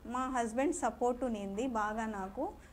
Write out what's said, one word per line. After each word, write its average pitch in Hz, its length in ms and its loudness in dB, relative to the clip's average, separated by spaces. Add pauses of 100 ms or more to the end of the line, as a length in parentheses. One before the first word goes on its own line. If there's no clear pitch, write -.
మా 254 240 -2
హస్బెండ్ 247 460 2
సపోర్ట్ 247 480 2
ఉన్నింది 208 440 -2
బాగా 220 380 0
నాకు. 214 480 -4 (200)